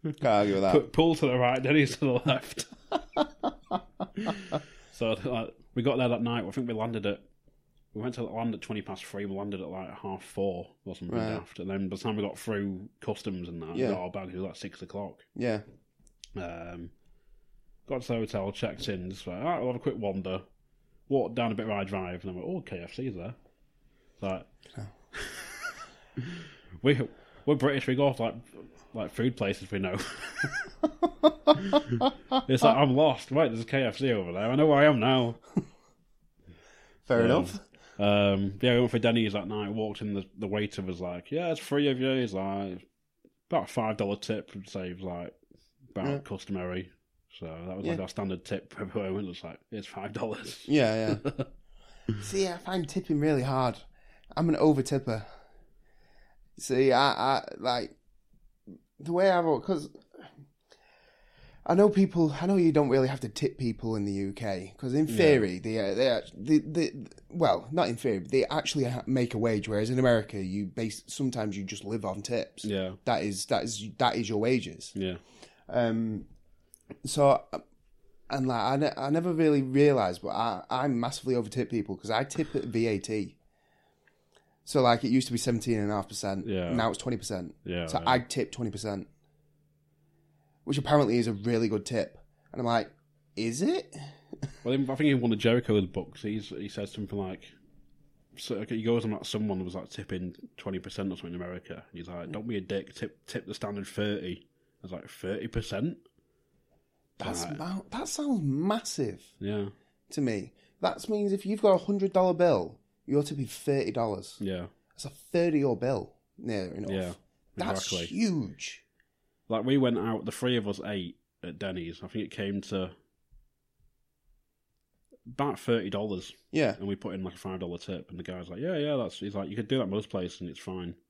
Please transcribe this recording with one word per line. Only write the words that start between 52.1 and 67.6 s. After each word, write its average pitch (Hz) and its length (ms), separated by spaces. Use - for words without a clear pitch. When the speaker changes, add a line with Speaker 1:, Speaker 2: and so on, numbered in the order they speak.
Speaker 1:
See, 190 260
I 175 100
find 180 300
tipping 165 320
really 143 240
hard. 131 340
I'm 165 140
an 156 80
over 151 240
tipper. 127 440
See, 131 320
I, 135 200
I, - 80
like, 120 380
the 156 140
way 190 160
I've 175 160
al-, 147 140
'cause 175 300
I 170 60
know 202 140
people, 190 520
I 175 60
know 196 80
you 165 160
don't 147 160
really 131 220
have 135 100
to 110 100
tip - 280
people 113 400
in 101 80
the 101 80
U 98 180
K, 98 460
'cause 131 160
in 156 140
Speaker 2:
Yeah. 120 100
Speaker 1:
theory, 117 420
they, 110 200
uh, 98 160
they 127 120
act-, 117 240
they, 151 140
they, 156 320
well, 113 440